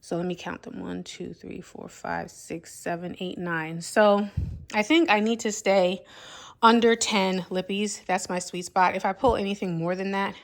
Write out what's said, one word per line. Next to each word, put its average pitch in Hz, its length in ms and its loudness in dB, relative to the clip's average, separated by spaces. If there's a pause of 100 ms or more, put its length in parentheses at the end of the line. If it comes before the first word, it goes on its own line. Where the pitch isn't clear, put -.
So - 160 -8
let 175 100 -2
me 180 80 -4
count - 280 -10
them. - 180 -14
One, 180 220 -10
two, 175 320 -12
three, - 260 -16
four, - 280 -18
five, - 420 -8
six, - 440 -14
seven, 175 460 -8
eight, 180 180 -8
nine. 165 420 -6
So 202 480 4 (460)
I 214 80 0
think 311 280 4
I 208 100 6
need 226 200 0
to 220 120 -2
stay 190 520 2 (580)
under 226 340 8
ten 190 540 0
lippies. 196 560 -4
That's 185 220 -2
my 180 100 -2
sweet 180 260 -8
spot. 180 320 2
If 190 80 -6
I 196 80 0
pull 233 240 2
anything 196 420 -2
more 170 160 0
than 190 180 -4
that 196 320 -2